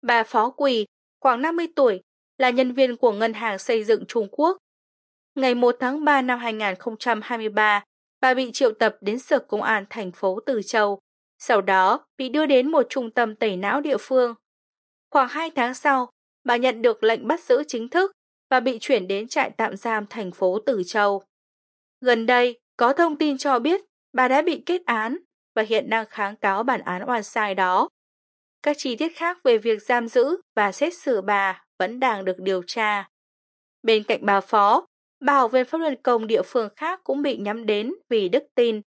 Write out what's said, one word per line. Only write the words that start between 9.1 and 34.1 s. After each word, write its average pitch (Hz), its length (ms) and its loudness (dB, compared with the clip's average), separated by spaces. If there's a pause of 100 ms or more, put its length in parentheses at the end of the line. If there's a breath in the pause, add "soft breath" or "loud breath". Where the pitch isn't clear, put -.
Sở 269 200 0
Công 208 220 -6
an 208 280 -2
thành 196 220 -10
phố 190 340 -4
Từ 240 160 -2
Châu, 202 380 0 (400)
sau 220 220 2
đó 190 440 2 (120)
bị 262 120 -8
đưa 294 160 0
đến 269 260 4
một 294 180 4
trung 233 220 -6
tâm 220 240 -2
tẩy 208 220 -2
não 208 240 -2
địa 285 160 -2
phương. 247 380 0 (760)
Khoảng 269 180 4
hai 311 220 -6
tháng 254 240 -2
sau, 262 360 0 (340)
bà 240 120 2
nhận 240 260 0
được 233 220 2
lệnh 220 240 2
bắt 320 160 -2
giữ 269 240 2
chính 233 220 -8
thức 381 220 0 (380)
và 262 100 4
bị 226 220 -2
chuyển 208 260 0
đến 196 200 -4
trại 262 300 -2
tạm 220 180 -2
giam 214 340 -6
thành 202 220 -10
phố 185 340 -2
Từ 214 180 -2
Châu. 202 400 0 (800)
Gần 233 240 2
đây, 247 340 2 (180)
có 247 160 4
thông 311 240 2
tin 294 200 0
cho 269 220 0
biết 320 220 0 (320)
bà 254 140 2
đã 269 140 4
bị 320 240 -2
kết 359 200 -4
án 233 320 -4 (380)
và 220 80 0
hiện 220 260 -2
đang 220 160 -2
kháng 208 300 -8
cáo 202 280 -2
bản 240 180 -2
án 180 280 -8
oan 233 140 -2
sai 208 320 -4
đó. 190 340 2 (760)
Các 294 140 -2
chi 254 180 -6
tiết 320 200 -4
khác 349 280 -6
về 240 140 4
việc 214 260 -2
giam 240 240 -2
giữ 269 340 0 (140)
và 202 160 2
xét 320 260 -4
xử 233 240 -2
bà 196 420 -2 (160)
vẫn 220 200 -4
đang 220 260 -2
được 185 140 -4
điều 185 280 -4
tra. 208 420 -4 (760)
Bên 220 200 2
cạnh 220 180 -2